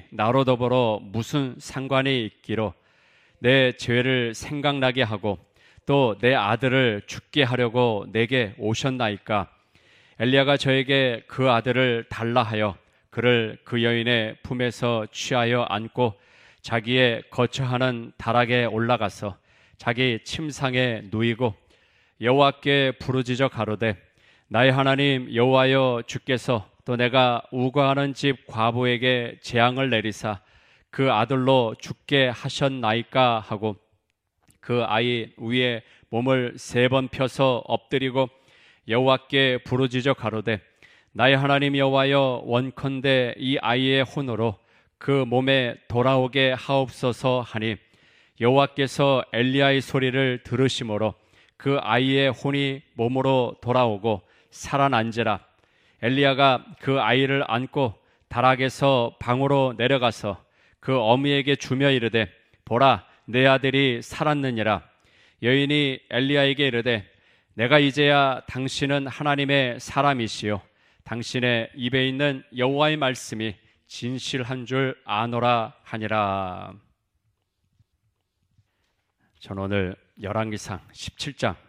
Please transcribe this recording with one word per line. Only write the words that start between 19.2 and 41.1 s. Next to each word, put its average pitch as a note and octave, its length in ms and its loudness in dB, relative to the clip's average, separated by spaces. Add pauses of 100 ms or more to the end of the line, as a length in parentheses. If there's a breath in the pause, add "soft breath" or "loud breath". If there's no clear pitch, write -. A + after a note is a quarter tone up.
자기 A#2+ 460 -2
침상에 B2+ 800 -4 (100)
누이고 A2+ 440 0 (640 soft breath)
여호와께 C#3 800 2
부르짖어 B2+ 480 -2
가로되, G#2+ 500 -2 (500 soft breath)
나의 B2 240 4
하나님 C3+ 640 2
여호와여, C3 720 4
주께서 B2 640 -4 (160)
또 B2 100 -2
내가 B2 460 2 (100)
우거하는 C3+ 600 0
집 C#3 320 -2
과부에게 A#2+ 960 0
재앙을 B2 480 2
내리사 G#2+ 500 -2 (520 soft breath)
그 C3+ 200 0
아들로 B2 680 2
죽게 - 480 0
하셨나이까?' B2 1120 0
하고 G#2 360 -6 (840)
그 B2 280 -2
아이 A#2 500 -2
위에 A#2+ 440 -2 (280 soft breath)
몸을 B2 480 0
세 B2 300 0
번 C3 200 0
펴서 C3 580 0
엎드리고 C3 640 -2 (580 soft breath)
여호와께 C3 760 0
부르짖어 B2+ 500 0
가로되, A2 480 -4 (500 soft breath)